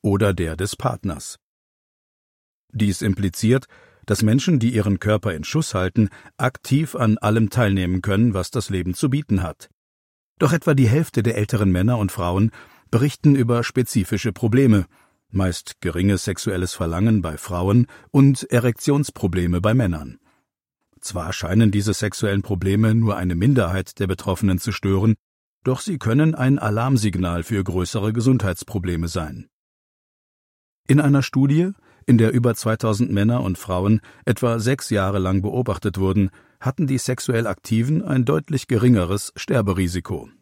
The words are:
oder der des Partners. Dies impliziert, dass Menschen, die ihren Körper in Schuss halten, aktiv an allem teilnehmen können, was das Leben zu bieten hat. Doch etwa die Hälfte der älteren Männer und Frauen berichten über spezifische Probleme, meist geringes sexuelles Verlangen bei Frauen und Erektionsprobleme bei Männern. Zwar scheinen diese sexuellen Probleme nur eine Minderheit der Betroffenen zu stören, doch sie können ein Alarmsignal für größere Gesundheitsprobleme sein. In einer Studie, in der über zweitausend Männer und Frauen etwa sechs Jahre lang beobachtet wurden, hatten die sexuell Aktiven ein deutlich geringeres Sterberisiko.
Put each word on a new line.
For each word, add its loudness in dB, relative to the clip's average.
oder 2
der -4
des -6
Partners. -8
Dies 0
impliziert, 0
dass 0
Menschen, 2
die 0
ihren 0
Körper -2
in -8
Schuss -4
halten, 0
aktiv -2
an 2
allem 0
teilnehmen 0
können, 2
was -4
das -6
Leben -2
zu -2
bieten 0
hat. -10
Doch 2
etwa 2
die 6
Hälfte 2
der 0
älteren 0
Männer 2
und -2
Frauen 0
berichten 2
über 2
spezifische -2
Probleme, 4
meist -4
geringes 0
sexuelles -4
Verlangen 0
bei -8
Frauen 2
und 4
Erektionsprobleme 0
bei 2
Männern. -2
Zwar -8
scheinen 2
diese 0
sexuellen -2
Probleme 0
nur 2
eine -4
Minderheit 0
der 0
Betroffenen -2
zu -6
stören, 0
doch -2
sie -6
können 2
ein 0
Alarmsignal -2
für -4
größere -4
Gesundheitsprobleme -2
sein. -8
In 6
einer 2
Studie, 2
in 6
der 4
über 2
zweitausend -2
Männer 2
und -4
Frauen 0
etwa 0
sechs -2
Jahre 0
lang 0
beobachtet -4
wurden, 2
hatten -2
die -2
sexuell -2
Aktiven 0
ein 0
deutlich -2
geringeres 2
Sterberisiko. -2